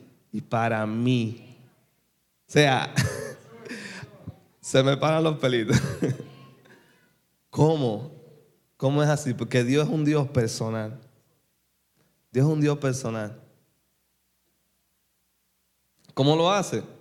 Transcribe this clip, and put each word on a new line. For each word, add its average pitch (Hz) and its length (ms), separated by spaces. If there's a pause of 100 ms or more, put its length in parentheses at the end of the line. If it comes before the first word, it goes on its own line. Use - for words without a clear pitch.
(320)
y 107 80
para 113 460
mí. 113 720 (920)
O - 40
sea, 135 400 (920)
<laughs> - 760
se - 220
me 135 140
paran 160 260
los 156 160
pelitos. 120 420 (840)
<laughs> - 840
¿Cómo? 139 600 (680)
¿Cómo 143 280
es 147 40
así? 139 260
Porque 117 280
Dios 139 240
es 165 80
un 156 100
Dios 147 260
personal. 113 680 (1300)
Dios 131 140
es 160 60
un 151 80
Dios 147 180
personal. 117 640 (2750)
¿Cómo 139 220
lo 165 160
hace? 190 320 (180)